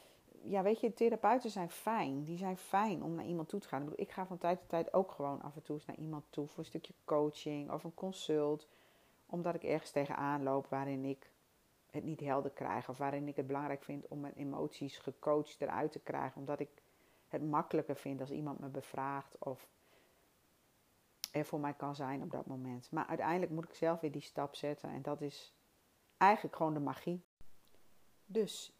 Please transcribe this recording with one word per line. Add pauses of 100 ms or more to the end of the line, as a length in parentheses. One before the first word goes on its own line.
(420)
ja,
weet
je,
therapeuten
zijn
fijn.
Die
zijn
fijn
om
naar
iemand
toe
te
gaan.
Ik
bedoel,
ik
ga
van
tijd
tot
tijd
ook
gewoon
af
en
toe
eens
naar
iemand
toe
voor
een
stukje (100)
coaching
of
een
consult. (580)
Omdat
ik
ergens
tegenaan
loop
waarin
ik (600)
het
niet
helder
krijg.
Of
waarin
ik
het
belangrijk
vind
om
mijn
emoties
gecoacht
eruit
te
krijgen.
Omdat
ik (580)
het
makkelijker
vind
als
iemand
me
bevraagt
of (1600)
er
voor
mij
kan
zijn
op
dat
moment.
Maar
uiteindelijk
moet
ik
zelf
weer
die
stap
zetten.
En
dat
is (640)
eigenlijk
gewoon
de
magie. (1040)
Dus